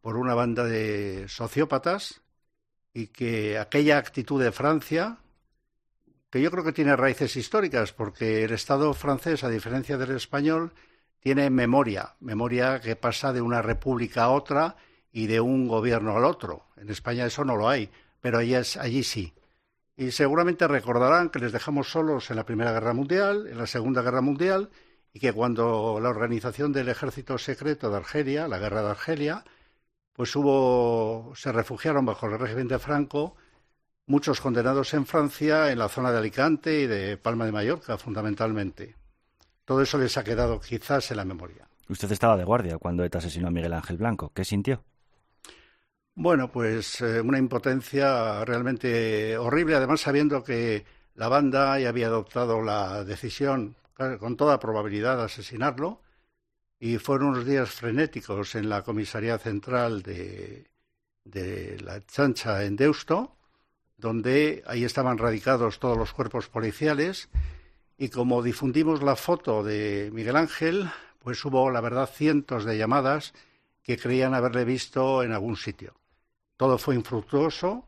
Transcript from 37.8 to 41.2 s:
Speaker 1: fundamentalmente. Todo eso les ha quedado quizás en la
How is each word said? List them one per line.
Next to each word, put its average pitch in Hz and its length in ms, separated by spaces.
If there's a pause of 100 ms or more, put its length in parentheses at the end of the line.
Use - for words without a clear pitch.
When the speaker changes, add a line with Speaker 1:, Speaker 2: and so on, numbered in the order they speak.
Speaker 1:
fundamentalmente. 107 1000 (680)
Todo 131 160
eso 135 160
les 127 200
ha 120 60
quedado 113 360
quizás 127 520
en 110 60
la 98 80